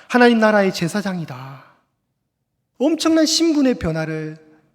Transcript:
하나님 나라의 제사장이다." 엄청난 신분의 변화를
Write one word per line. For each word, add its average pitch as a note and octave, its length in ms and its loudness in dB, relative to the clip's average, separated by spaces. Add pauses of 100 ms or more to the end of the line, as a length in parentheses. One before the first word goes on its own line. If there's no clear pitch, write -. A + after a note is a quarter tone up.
하나님 A#3+ 320 4
나라의 G#3 340 2
제사장이다." D3+ 880 -6 (1160)
엄청난 D#4+ 460 2
신분의 D4 500 0
변화를 D#3 600 -6 (360)